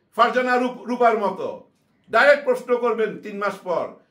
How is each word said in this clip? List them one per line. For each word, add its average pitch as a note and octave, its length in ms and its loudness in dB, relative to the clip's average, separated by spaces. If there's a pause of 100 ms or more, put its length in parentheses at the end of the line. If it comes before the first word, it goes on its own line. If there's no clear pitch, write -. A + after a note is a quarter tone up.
(160)
ফারজানা B3 400 2
রূপ-, B3+ 280 -4
রূপার A#3 340 2
মতো D#3+ 480 -6 (440)
ডাইরেক্ট C#4 340 4
প্রশ্ন B3 320 0
করবেন A3 420 -2
তিন G3+ 200 -12
মাস G3+ 160 -4
পর D3+ 340 -4 (220)